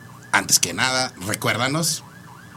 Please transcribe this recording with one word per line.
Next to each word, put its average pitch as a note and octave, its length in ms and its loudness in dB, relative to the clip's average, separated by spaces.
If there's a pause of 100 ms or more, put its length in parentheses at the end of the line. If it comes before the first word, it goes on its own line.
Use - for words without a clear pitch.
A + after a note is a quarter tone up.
(300)
antes G2 300 4
que E2+ 140 -2
nada, B2+ 380 2 (140)
recuérdanos B2 800 0 (520)